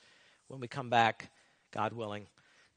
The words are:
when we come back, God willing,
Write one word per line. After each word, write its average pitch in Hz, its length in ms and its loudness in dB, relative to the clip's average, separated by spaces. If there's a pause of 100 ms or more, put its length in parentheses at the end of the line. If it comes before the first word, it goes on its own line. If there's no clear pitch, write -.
(480)
when 131 120 -14
we 123 80 -10
come 123 240 -8
back, 113 420 4 (380)
God 107 200 -2
willing, 104 360 -10 (500)